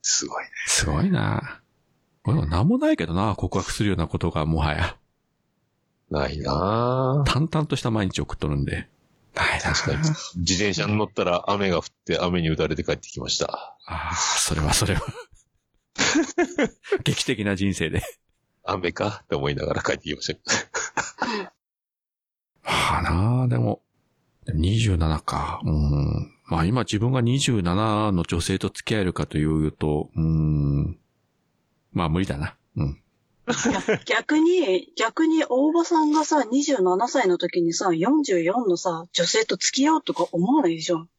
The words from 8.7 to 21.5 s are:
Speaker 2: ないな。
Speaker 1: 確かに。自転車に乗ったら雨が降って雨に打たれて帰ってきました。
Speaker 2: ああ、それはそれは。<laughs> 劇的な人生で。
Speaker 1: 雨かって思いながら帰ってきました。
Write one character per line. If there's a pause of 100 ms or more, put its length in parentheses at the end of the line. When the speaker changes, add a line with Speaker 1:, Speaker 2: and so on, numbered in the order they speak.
Speaker 2:
な
い
な。
Speaker 1:
確
か
に。 (400)
自
転
車
に
乗
っ
た
ら
雨
が
降
っ (220)
て
雨
に
打
た
れ
て
帰
っ
て
き
ま
し
た。
Speaker 2:
あ
あ、
そ
れ
は
そ
れ
は。 (960)
<laughs>
劇
的
な
人
生
で。 (640)
Speaker 1:
雨
か
っ
て
思
い
な
が
ら
帰
っ
て
き
ま
し
た。 (1120)